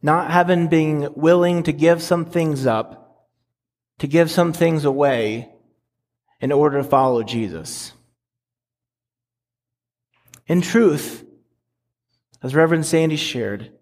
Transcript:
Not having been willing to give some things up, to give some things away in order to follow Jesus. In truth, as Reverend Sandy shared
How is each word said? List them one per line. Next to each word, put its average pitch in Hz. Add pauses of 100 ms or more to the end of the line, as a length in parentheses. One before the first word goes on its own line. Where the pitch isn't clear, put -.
Not 156
having 175
been 151
willing 175
to 160
give 165
some 170
things 156
up, - (720)
to 143
give 160
some 170
things 165
away 123 (920)
in 131
order 143
to 139
follow 131
Jesus. 104 (2500)
In 175
truth, 180 (1160)
as 131
Reverend 160
Sandy 160
shared 110 (100)